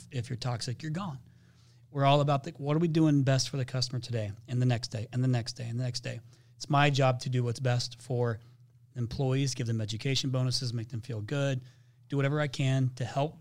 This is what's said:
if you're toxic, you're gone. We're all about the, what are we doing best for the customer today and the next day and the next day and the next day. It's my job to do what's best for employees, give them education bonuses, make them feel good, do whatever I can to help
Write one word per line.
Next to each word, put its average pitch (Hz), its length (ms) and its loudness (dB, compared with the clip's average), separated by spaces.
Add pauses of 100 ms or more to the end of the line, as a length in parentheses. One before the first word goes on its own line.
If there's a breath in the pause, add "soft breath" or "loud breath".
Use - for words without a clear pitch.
(120)
if 120 180 -6
you're 120 80 -6
toxic, 120 460 -6
you're 156 80 -6
gone. 160 280 -6 (720 soft breath)
We're 143 120 0
all 139 160 8
about 143 240 2
the, 170 140 -10
what 143 180 0
are 160 40 2
we 170 100 4
doing 151 340 6
best 131 260 2
for - 60 -6
the 135 80 -2
customer 127 360 -4
today 110 320 -4 (180)
and 123 120 0
the 127 40 4
next 120 240 2
day 107 240 -6
and 123 100 0
the 131 60 2
next 120 240 0
day 120 160 -10
and 117 100 -4
the 131 40 -2
next 123 180 -4
day. 120 180 -8 (380 soft breath)
It's - 120 -8
my 147 200 6
job 131 320 4
to - 80 -6
do 127 140 2
what's 117 160 -2
best 123 420 -2
for 120 380 -2 (560 soft breath)
employees, 131 600 -2
give 117 120 -6
them 113 140 -2
education 113 480 -2
bonuses, 127 440 -2
make 117 160 -6
them 110 120 -8
feel 110 200 -8
good, 135 400 -2 (480 soft breath)
do 139 80 -2
whatever 139 220 2
I 151 80 0
can 131 480 0
to 127 100 -6
help 147 360 -4